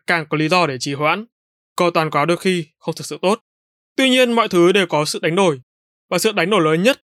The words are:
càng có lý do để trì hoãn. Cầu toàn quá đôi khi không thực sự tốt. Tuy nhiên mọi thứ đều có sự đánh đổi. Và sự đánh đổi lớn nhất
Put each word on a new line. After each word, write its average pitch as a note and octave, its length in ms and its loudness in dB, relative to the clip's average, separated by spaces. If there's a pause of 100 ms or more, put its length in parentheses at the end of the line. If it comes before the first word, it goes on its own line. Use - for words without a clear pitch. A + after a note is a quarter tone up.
càng E3 220 -2
có D#3 80 -16
lý D#3 120 0
do F3 180 2
để C3 120 -6
trì C#3 140 -6
hoãn. D#3+ 320 -2 (500)
Cầu F3 160 0
toàn D#3+ 200 -2
quá D3 140 0
đôi E3+ 120 0
khi F3+ 300 -2 (120)
không - 160 -8
thực D3 100 -14
sự D3 160 -12
tốt. G3 180 -2 (560)
Tuy C4 140 2
nhiên B3+ 220 4
mọi A3+ 180 0
thứ F3 220 4
đều F#3+ 160 0
có D3+ 180 -2
sự F3 140 -6
đánh E3 160 -2
đổi. F3 240 2 (500)
Và F3+ 80 0
sự G#3+ 140 0
đánh F3 180 -4
đổi G#3 120 2
lớn D#3+ 220 2
nhất C4+ 180 0 (180)